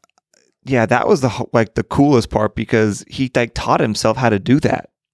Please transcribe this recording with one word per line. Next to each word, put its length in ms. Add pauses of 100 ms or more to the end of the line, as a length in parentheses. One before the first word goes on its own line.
(680)
yeah, 200
that 200
was 140
the 80
ho-, 240
like, 220
the 80
coolest 480
part 240
because 520
he, 280
like, 180
taught 260
himself 380
how 120
to 100
do 220
that. 280 (240)